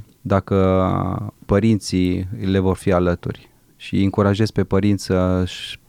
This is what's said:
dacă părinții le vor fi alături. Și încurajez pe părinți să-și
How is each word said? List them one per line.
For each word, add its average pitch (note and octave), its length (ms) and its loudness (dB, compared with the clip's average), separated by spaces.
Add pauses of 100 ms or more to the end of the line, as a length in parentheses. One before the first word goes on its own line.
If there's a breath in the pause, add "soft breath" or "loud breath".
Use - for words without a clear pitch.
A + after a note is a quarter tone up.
(200)
dacă F#2+ 1120 0 (140)
părinții F#2 800 0 (160)
le F#2+ 140 2
vor F#2 180 2
fi - 160 0
alături. F2 580 -2 (260)
Și - 260 -4
încurajez G2+ 480 2
pe G2 140 -2
părinți G2 400 0
să-și F#2 720 -2 (100)